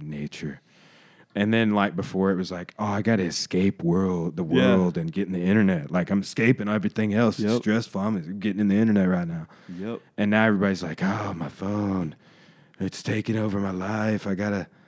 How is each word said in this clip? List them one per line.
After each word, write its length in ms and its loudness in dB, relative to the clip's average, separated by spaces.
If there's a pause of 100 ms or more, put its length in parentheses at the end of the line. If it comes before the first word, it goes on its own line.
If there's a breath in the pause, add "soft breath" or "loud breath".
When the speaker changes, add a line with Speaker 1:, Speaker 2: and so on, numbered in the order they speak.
Speaker 1:
in 80 -12
nature." 520 -10 (720 soft breath)
And 200 2
then, 200 4
like, 220 2
before 360 0
it 40 0
was 160 -6
like, 260 -10
"Oh, 80 -4
I 160 -2
gotta 220 2
escape 580 0
world, 540 0
the 100 -4
Speaker 2:
Yeah. 300 4
Speaker 1:
world 220 2
and 140 -2
get 160 -2
in 60 -4
the 80 -2
internet. 500 4
Like, 200 0
I'm 100 2
escaping 460 2
everything 460 0
else. 260 2
It's 120 0
Speaker 2:
Yep. 100 2
Speaker 1:
stressful. 400 0
I'm 380 -4
getting 200 -2
in 80 4
the 80 4
internet 340 4
right 180 0
now." 200 -8 (320 loud breath)
Speaker 2:
Yep. 220 -10 (160 soft breath)
Speaker 1:
And 140 0
now 140 4
everybody's 380 2
like, 200 -6
"Oh, 320 -2
my 140 -8
phone. 680 -4 (680 soft breath)
It's 200 -6
taking 360 -2
over 240 -2
my 100 -4
life. 560 -2
I 80 -2
gotta" 320 -4 (200 soft breath)